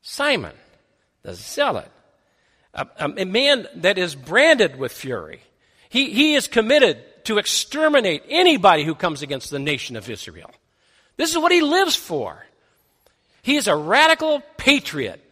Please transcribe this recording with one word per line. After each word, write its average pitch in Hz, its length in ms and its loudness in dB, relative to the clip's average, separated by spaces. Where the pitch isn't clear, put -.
Simon 240 540 -4
the 95 140 -14
Zealot, 202 560 -6
a, - 140 -8
a, 147 200 -6
a 190 80 -4
man 247 500 0
that 180 240 0
is 170 160 -4
branded 202 640 2
with 131 140 -6
fury. 95 500 -10
He, 262 220 0
he 294 240 4
is 269 120 0
committed 226 760 2
to 220 120 -2
exterminate 254 920 0
anybody 214 540 4
who 156 120 -4
comes 156 260 -4
against 139 300 -10
the 143 80 -6
nation 139 360 -6
of 110 140 -12
Israel. 95 400 -14
This 320 140 -2
is 330 60 -2
what 339 140 2
he 349 100 4
lives 320 340 2
for. 113 500 -8
He 285 160 0
is 240 100 -2
a 170 80 4
radical 294 680 2
patriot 151 640 -2